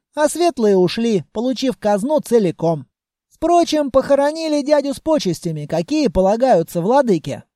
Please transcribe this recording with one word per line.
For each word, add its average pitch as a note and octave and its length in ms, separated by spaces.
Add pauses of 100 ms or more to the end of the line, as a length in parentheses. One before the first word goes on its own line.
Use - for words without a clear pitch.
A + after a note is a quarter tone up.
(140)
а D4+ 140
светлые C4+ 500
ушли, F#3+ 540
получив B3 460
казну G#3 420
целиком. E3 680 (440)
Впрочем, D#4+ 600
похоронили D4 720
дядю C#4 320
с - 60
почестями, E3+ 680
какие G#3+ 440
полагаются F#3+ 720
владыке. G3 640 (100)